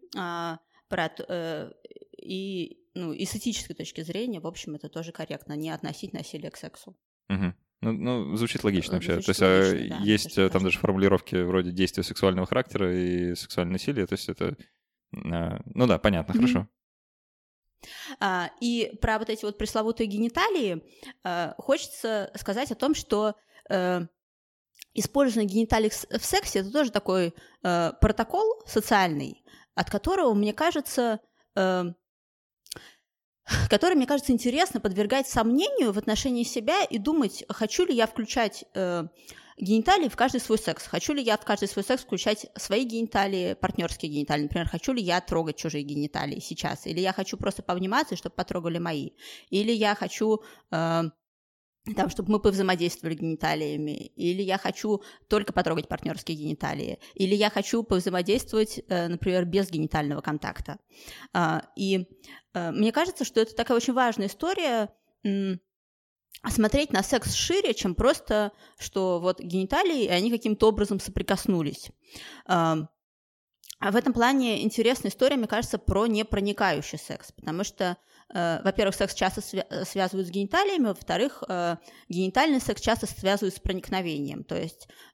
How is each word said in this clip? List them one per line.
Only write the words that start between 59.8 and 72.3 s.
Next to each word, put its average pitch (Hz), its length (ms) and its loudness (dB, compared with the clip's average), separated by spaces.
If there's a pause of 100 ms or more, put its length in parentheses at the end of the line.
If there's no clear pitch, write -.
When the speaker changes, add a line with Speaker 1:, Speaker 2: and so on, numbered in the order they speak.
Speaker 1:
контакта. - 580 -6 (540)
А, 160 300 2 (140)
и, 190 300 0 (480)
э, 175 160 -4
мне 214 220 2
кажется, 330 320 0
что - 160 2
это 220 140 0
такая 233 220 2
очень 240 160 0
важная 233 340 2
история, 285 640 -2 (360)
м, 196 360 -2 (880)
смотреть 254 440 2
на 196 100 4
секс - 320 0
шире, 349 400 0
чем 180 200 -2
просто, 214 560 2 (280)
что 185 420 0
вот 185 200 0
гениталии, 240 640 0
и - 40 0
они 185 220 2
каким-то 220 380 4
образом 208 300 0
соприкоснулись. - 920 -2 (560)